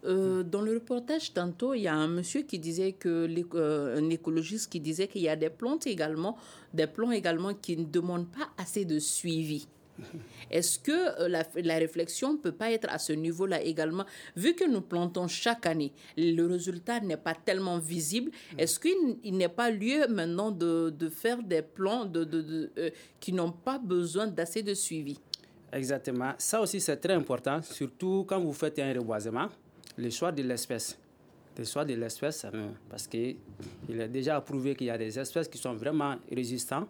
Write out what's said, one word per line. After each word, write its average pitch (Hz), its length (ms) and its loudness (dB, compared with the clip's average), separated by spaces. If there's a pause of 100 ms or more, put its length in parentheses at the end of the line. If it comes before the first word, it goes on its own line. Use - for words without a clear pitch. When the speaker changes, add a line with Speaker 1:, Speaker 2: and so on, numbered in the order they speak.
Speaker 1:
Euh, 185 380 4
dans 185 200 0
le 220 120 2
reportage, 240 600 -2
tantôt, 180 400 0
il 226 80 0
y 185 60 2
a 156 60 4
un 156 140 4
monsieur 175 340 0
qui 202 160 -4
disait 170 340 0
que 170 340 2
l'éco-, 170 320 0
euh, 147 400 2
un 156 100 4
écologiste 165 640 0
qui 175 80 -4
disait 160 280 0
qu'il 202 140 -2
y 160 60 4
a 156 80 2
des 156 140 2
plantes 262 360 -2
également, 165 500 0 (360)
des 156 140 4
plants 220 240 0
également 180 420 2
qui 180 240 -2
ne 165 80 0
demandent 175 460 0
pas 294 260 -6
assez 196 300 -2
de 156 140 2
suivi. 156 680 -2 (300)
<laughs> - 520 -14
Est-ce - 280 2
que, 330 420 2
euh, 175 80 4
la, 170 140 2 (140)
la 165 220 2
réflexion 165 540 0
ne 147 60 0
peut 170 140 0
pas 220 180 -2
être 226 180 0
à - 100 -2
ce - 140 -2
niveau-là 165 500 0
également ? 160 440 0 (300)
Vu 254 180 4
que 359 120 2
nous 233 140 4
plantons 175 480 0
chaque 233 380 0
année, 156 260 2 (240)
le 170 300 4
résultat 180 540 0
n'est 175 180 0
pas 160 160 0
tellement 185 440 0
visible, 170 520 0 (240)
mm. 143 60 -2
Est-ce 165 200 2
qu'il, 330 440 4
il 196 120 -2
n'y 185 80 4
a 170 60 2
pas 233 200 2
lieu 247 380 2
maintenant 190 440 0
de, 165 380 2
de 160 200 -2
faire 240 320 0
des 175 200 2
plants 202 440 0
de, 165 180 0
de, 160 160 0
de, 156 380 -4
euh, 160 120 0 (280)
qui - 140 -4
n'ont 170 200 2
pas 262 260 -2
besoin 180 500 0
d'assez 170 340 -2
de 202 100 -2
suivi ? 156 460 -4 (540)
Speaker 2:
Exactement. 131 680 -2
Ça - 240 2
aussi, 196 180 0
c'est 156 160 2
très 180 160 2
important, 156 500 2
surtout 185 640 -2
quand 190 140 0
vous 160 140 0
faites 151 240 -2
un 139 160 0
reboisement, 113 540 0 (480)
le 120 140 -2
choix 170 220 0
de 139 100 -2
l'espèce. 123 560 -2 (600)
Le 117 60 -6
choix 143 200 0
de 139 100 0
l'espèce, 117 440 -2
ça 104 120 -10
me, 104 180 -4 (200)
parce - 180 -10
qu'il 120 300 -2 (540)
est 113 180 -4
déjà 135 320 2
prouvé 139 340 -2
qu'il 131 120 -2
y 120 40 0
a 113 80 -2
des 110 200 -4
espèces 143 280 -2
qui 123 120 -12
sont 127 160 -4
vraiment 143 420 0 (160)
résistantes 127 580 -2